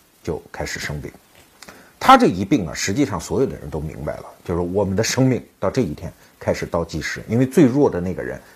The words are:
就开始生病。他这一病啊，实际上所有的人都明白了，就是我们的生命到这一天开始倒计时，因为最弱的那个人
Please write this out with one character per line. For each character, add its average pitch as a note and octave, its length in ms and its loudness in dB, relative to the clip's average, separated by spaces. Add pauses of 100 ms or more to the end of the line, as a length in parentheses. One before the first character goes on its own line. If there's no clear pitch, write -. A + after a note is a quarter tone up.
(240)
就 - 180 -6 (100)
开 - 140 -8
始 - 140 -8
生 D2 220 -8
病。 - 100 -12 (880)
他 C4+ 180 10
这 A#3+ 80 4
一 G2 180 2
病 G2 240 0
啊， B1 60 -8
实 - 180 -4
际 C3 140 0
上 F#2+ 140 -4
所 F2 220 -2
有 C3+ 40 2
的 D#2+ 100 -4
人 - 140 -12
都 D#2 100 -6
明 C#2+ 240 -8
白 D2 140 -6
了， - 80 -16 (180)
就 F2+ 120 -4
是 E2+ 40 0
我 F2+ 240 0
们 F#2+ 120 -2
的 G#2+ 80 2
生 C3 240 2
命 B2+ 160 0 (160)
到 F#2+ 100 -2
这 B2+ 140 0
一 D#2 100 -6
天 - 180 -12 (280)
开 - 120 -2
始 E2+ 140 -4
倒 E2+ 180 -2
计 E2 160 -8
时， - 280 -8
因 A2 100 0
为 C3 80 4
最 C#3 200 6
弱 C3 220 4
的 F2 140 -2
那 F2 140 -4
个 C2 80 -8
人 B1 180 -10 (140)